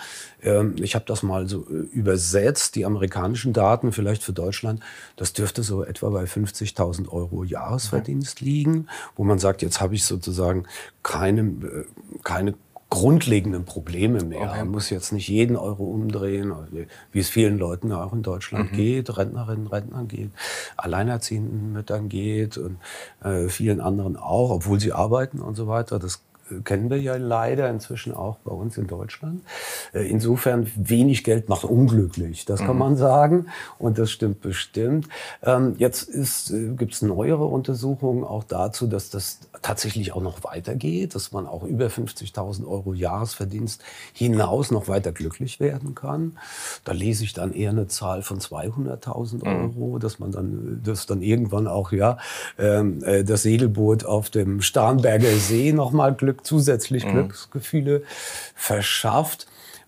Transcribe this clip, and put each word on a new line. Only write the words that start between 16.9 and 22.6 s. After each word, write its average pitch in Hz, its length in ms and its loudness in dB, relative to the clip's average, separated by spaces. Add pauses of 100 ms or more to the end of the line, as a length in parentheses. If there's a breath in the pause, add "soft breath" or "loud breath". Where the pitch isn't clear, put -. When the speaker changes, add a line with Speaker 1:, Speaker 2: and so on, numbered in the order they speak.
Speaker 1:
wie 98 100 0
es 87 100 0
vielen 107 260 4
Leuten 90 320 -2
ja 90 160 -4
auch 95 80 -6
in 113 100 -4
Deutschland 92 480 -4
Speaker 2:
Mhm. 101 60 -4
Speaker 1:
geht, 120 400 0
Rentnerinnen, 107 500 -6
Rentnern 107 420 -6
geht, 104 220 -8 (460 loud breath)
alleinerziehenden 107 960 -2
Müttern 104 380 -4
geht 107 480 -2
und, 92 180 -6 (480 loud breath)